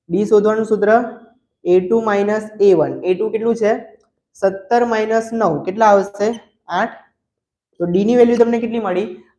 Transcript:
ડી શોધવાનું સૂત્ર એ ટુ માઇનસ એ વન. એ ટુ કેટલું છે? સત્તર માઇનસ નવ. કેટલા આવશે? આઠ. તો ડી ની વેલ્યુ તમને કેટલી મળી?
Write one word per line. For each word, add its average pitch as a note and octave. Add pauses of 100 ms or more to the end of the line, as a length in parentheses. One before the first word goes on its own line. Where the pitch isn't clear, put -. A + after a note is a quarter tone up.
(100)
ડી F#3+
શોધવાનું G#3+
સૂત્ર G3+ (840)
એ - (100)
ટુ G#3+ (120)
માઇનસ G#3 (220)
એ - (100)
વન. - (160)
એ -
ટુ G#3
કેટલું A3+
છે? G#3 (680)
સત્તર G3
માઇનસ A3 (120)
નવ. F#3+ (120)
કેટલા G#3
આવશે? G3 (520)
આઠ. A3+ (840)
તો F3
ડી F#3+
ની B3
વેલ્યુ A#3+
તમને A#3
કેટલી A3+
મળી? F#3+ (300)